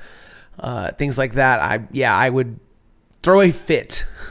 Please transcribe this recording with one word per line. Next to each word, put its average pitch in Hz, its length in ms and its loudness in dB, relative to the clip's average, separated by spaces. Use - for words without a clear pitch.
uh, 113 340 -8
things 139 260 -4
like 131 160 -2
that, 131 260 2
I, 107 320 -2
yeah, 127 240 0
I 127 140 2
would 123 280 -2
throw 190 200 6
a 180 80 6
fit, - 560 -4